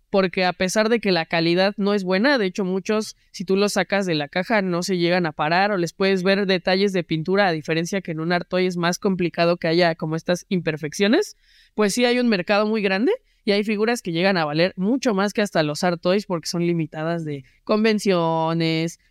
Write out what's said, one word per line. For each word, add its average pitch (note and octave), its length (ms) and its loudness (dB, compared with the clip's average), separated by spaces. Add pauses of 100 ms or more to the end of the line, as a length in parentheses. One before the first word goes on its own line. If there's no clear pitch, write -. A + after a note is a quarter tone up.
(120)
porque F#3+ 340 2
a F3+ 80 0
pesar G#3+ 360 0
de A#3 120 2
que G3+ 100 0
la E3 140 0
calidad E3+ 520 0
no G3+ 160 0
es G3+ 120 -2
buena, G#3 320 2
de G#3 80 0
hecho F#3 180 -4
muchos, G3 540 -4 (140)
si - 120 -10
tú F#3+ 140 0
los G3+ 160 2
sacas G3 320 0
de E3+ 100 0
la D3 140 -4
caja, G3 320 0
no F3+ 200 0
se F#3 160 -2
llegan E3+ 280 2
a D#3 80 -4
parar, F3 400 2
o F#3+ 40 0
les E3+ 160 -2
puedes F#3+ 300 0
ver G3 220 2
detalles F#3+ 480 0
de F3 100 0
pintura, F#3 440 0
a F3 40 2
diferencia E3 500 -2
que F3 100 -10
en D#3 100 -6
un E3+ 100 -2
art F3 180 -2
toy F#3 160 0
es F3+ 120 -2
más F3 200 0
complicado F3 600 0
que F3 100 -4
haya E3+ 280 2
como D#3+ 200 -4
estas F3 320 -4
imperfecciones, F3 880 0 (380)
pues G#3 200 0
sí A#3+ 120 0
hay B3 140 2
un A#3+ 100 2
mercado G#3 360 2
muy A3 160 0
grande, G3 300 0 (360)
y G#3 40 2
hay G3+ 140 2
figuras A3 360 -2
que F3 120 -6
llegan F#3 240 2
a D#3+ 80 0
valer D#3+ 320 0
mucho A3+ 360 0
más G3 200 0
que A3 80 -2
hasta F#3 220 0
los D3 200 -4
art F3 180 0
toys, F#3 260 0
porque E3+ 200 -6
son E3+ 180 -2
limitadas E3 600 -2
de C#3+ 180 -10 (640)
convenciones, E3 960 0 (120)